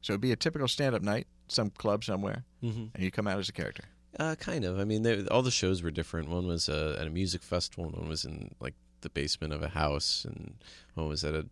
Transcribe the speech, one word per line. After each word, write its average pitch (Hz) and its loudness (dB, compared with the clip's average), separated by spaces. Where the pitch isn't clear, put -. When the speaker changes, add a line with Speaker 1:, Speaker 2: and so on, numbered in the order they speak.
Speaker 1:
So - -2
it'd 101 0
be 127 4
a 113 6
typical 151 0
stand-up 123 2
night, 104 0
some 110 2
club 104 2
somewhere, 101 -2
Speaker 2:
Mm-hmm. 113 -2
Speaker 1:
and 92 -2
you 95 2
come 107 0
out 98 2
as 95 -2
a - -12
character. - -6
Speaker 2:
Uh, 156 0
kind 156 -2
of. 92 0
I 98 2
mean, 107 2
they, 107 4
all 127 6
the 127 4
shows 92 4
were 82 0
different. 78 -2
One 90 0
was, 85 0
uh, 76 0
at 80 -2
a - -2
music 90 0
festival, - -2
and 80 -6
one 82 -6
was 78 -4
in, - -10
like, 65 -6
the - -8
basement 76 -2
of 76 -4
a 76 -2
house, 73 2
and - -10
one 80 -2
was 76 -2
at 76 0
an 78 -2